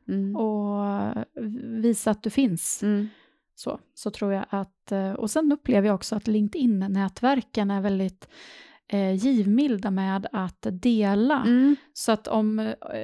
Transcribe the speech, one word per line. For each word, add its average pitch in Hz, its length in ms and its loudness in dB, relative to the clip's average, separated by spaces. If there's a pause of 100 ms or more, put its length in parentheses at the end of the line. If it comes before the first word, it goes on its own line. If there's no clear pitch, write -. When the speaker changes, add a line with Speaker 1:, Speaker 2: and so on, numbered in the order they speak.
Speaker 1:
Mm. 196 280 -2
Speaker 2:
och 208 760 -2 (680)
visa 226 280 2
att 208 120 -2
du 214 80 -4
finns. 202 520 -2
Speaker 1:
Mm. 208 260 0 (460)
Speaker 2:
Så, - 260 -10 (140)
så - 160 -8
tror 202 220 -4
jag 196 180 -2
att, - 420 -8
eh, 190 200 -2
och 208 180 -4
sen 311 220 2
upplever 214 340 2
jag 208 80 4
också 196 220 -4
att 202 100 -6
LinkedIn-nätverken 208 1400 0
är 196 100 0
väldigt, 190 480 -2 (600)
eh, 190 260 0
givmilda 220 760 2
med 190 420 -2
att 185 400 -6
dela. 214 720 2
Speaker 1:
Mm. 262 300 6 (160)
Speaker 2:
Så - 200 -2
att 214 160 -2
om, 214 300 0
eh, 220 140 -4 (320)